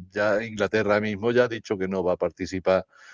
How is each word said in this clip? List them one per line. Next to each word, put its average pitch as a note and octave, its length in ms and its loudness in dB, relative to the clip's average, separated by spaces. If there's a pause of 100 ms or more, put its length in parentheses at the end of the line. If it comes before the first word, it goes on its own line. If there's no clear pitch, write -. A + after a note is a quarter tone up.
(100)
ya G#2 320 0
Inglaterra G#2 580 0
mismo G#2+ 320 -2
ya B2 120 4
ha A#2+ 40 -2
dicho A2+ 300 -6
que F#2+ 80 -2
no F#2 160 -2
va F2+ 120 2
a - 20 -10
participar F#2 680 0 (280)